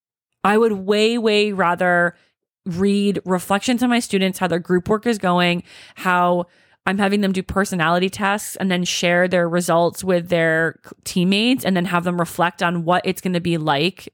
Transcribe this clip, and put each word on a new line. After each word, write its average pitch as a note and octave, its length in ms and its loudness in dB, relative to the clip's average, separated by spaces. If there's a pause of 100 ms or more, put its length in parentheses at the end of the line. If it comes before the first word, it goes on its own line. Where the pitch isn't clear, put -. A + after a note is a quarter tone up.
(440)
I G#3 160 2
would A3+ 140 2
way, G#3 440 0
way G#3+ 360 2
rather F3 600 0 (520)
read G3 580 0
reflections G3 560 0
on B3 80 2
my A#3+ 100 2
students, F#3+ 380 -2
how F#3 100 -2
their E3+ 120 0
group F3+ 300 0
work G#3+ 180 0
is A#3 100 0
going, F3 460 0 (320)
how F3+ 500 0 (400)
I'm F#3+ 140 0
having G3+ 200 2
them F#3+ 140 0
do F#3 100 -2
personality F3+ 680 0
tests G#3 460 -4
and F#3+ 160 -2
then F3+ 140 0
share F3 420 0
their F3 220 0
results E3+ 560 0
with F3 240 0
their E3 560 0
c-, - 60 -20 (120)
teammates G3+ 600 0
and F#3 100 0
then F3 80 0
have F3 220 -2
them F3+ 120 -2
reflect F3 460 -2
on F3 220 -2
what F3+ 200 2
it's F#3 140 -4
gonna F3+ 220 -2
be E3+ 160 0
like D#3 560 -2